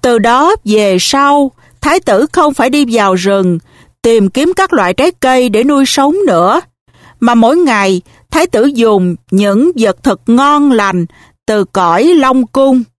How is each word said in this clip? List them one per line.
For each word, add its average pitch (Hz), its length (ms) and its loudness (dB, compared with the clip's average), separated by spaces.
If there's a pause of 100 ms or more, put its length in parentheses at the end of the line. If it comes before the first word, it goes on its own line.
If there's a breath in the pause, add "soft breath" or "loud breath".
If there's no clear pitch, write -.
Từ 240 180 0
đó 262 460 2
về 214 360 0
sau, 285 500 0 (300 soft breath)
thái 330 200 -2
tử 302 320 0
không 302 220 0
phải 254 160 -2
đi 285 220 0
vào 202 220 0
rừng 185 440 -2 (440 soft breath)
tìm 226 280 2
kiếm 320 260 -2
các 381 160 -2
loại 185 220 0
trái 320 160 0
cây 254 380 -2
để 220 160 0
nuôi 277 220 2
sống 294 300 0 (100)
nữa, 196 340 0 (600 soft breath)
mà 240 140 0
mỗi 233 220 2
ngày 202 460 0 (280 soft breath)
thái 320 160 0
tử 226 180 0
dùng 220 520 0 (140)
những 202 480 0
vật 226 240 -2
thực - 240 -2
ngon 285 460 2
lành 196 340 -2 (400 soft breath)
từ 214 180 -2
cõi 180 400 0
Long 262 420 2
Cung. 269 360 0 (160)